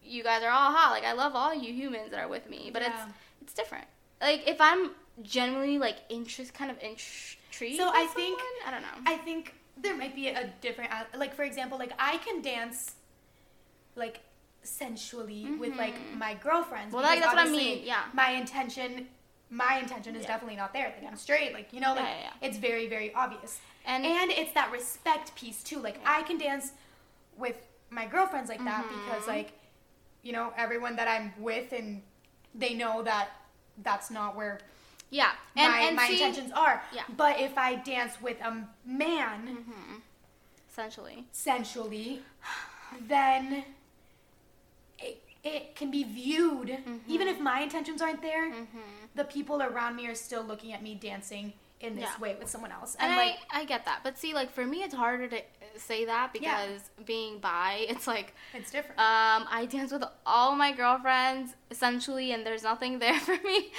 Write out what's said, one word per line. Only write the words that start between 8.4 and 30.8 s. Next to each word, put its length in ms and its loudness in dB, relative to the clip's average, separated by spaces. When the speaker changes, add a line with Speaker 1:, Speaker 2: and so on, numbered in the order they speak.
Speaker 1:
I 40 -6
don't 120 -6
know. 280 0
Speaker 2:
I 60 0
think 380 -8
there 180 0
might 180 -6
be 140 -2
a 320 -4
different, 320 -6
uh, 120 -6
like, 180 -4
for 100 -2
example, 340 -6
like, 200 -6
I 200 4
can 240 -4
dance, 520 -6
like, 240 -6
sensually 880 -8
with, 240 -4
like, 180 -2
Speaker 1:
Mm-hmm. 240 -10
Speaker 2:
my 160 -4
girlfriends 600 0
Speaker 1:
Well, 80 0
that, 140 8
Speaker 2:
because 60 2
Speaker 1:
that's 40 6
what 100 8
I 20 0
Speaker 2:
obviously 280 2
Speaker 1:
mean, 100 -8
yeah. 260 0
Speaker 2:
my 200 4
intention 760 -4
my 240 4
intention 380 -8
is 60 -8
Speaker 1:
Yeah. 60 -8
Speaker 2:
definitely 280 -4
not 160 -4
there. 160 -2
Like, 140 -10
Speaker 1:
Yeah. 80 -12
Speaker 2:
I'm 60 -14
straight, 360 2
like, 200 -12
you 80 -10
know, 140 4
like, 100 2
Speaker 1:
Yeah, 120 -2
yeah, 140 -8
yeah. 80 -2
Speaker 2:
it's 100 -4
very, 300 0
very 260 -4
obvious. 460 -2
Speaker 1:
And 180 0
Speaker 2:
And 260 4
it's 240 0
that 180 4
respect 640 0
piece, 260 -12
too. 160 -8
Like, 240 -6
Speaker 1:
Yeah. 160 4
Speaker 2:
I 40 0
can 160 -2
dance 340 -2
with 200 -4
my 160 -6
girlfriends 420 2
like 160 -8
that 200 0
Speaker 1:
Mm-hmm. 220 -8
Speaker 2:
because, 220 -4
like, 240 -2
you 100 -10
know, 240 -2
everyone 400 -2